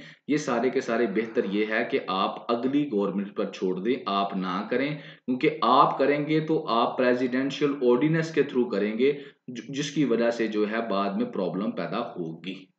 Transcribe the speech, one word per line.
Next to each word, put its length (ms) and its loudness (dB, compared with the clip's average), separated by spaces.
ये 80 2
सारे 320 0
के 120 0
सारे 280 0
बेहतर 360 -2
ये 200 0
है 200 0
कि 140 -2
आप 400 -2
अगली 360 0
गवर्नमेंट 500 -2
पर 140 -2
छोड़ 300 -2
दें, 160 0
आप 300 -2
ना 220 -2
करें, 260 -2
क्योंकि 520 -2
आप 360 6
करेंगे 420 2
तो 160 0
आप 400 0
presidential 840 0
ordinance 480 4
के 120 4
through 280 0
करेंगे, 400 2
जि-, 220 -10
जिसकी 340 0
वजह 260 2
से 160 0
जो 180 0
है 240 -2
बाद 280 0
में 140 -2
problem 400 -2
पैदा 460 -4
होगी। 500 -10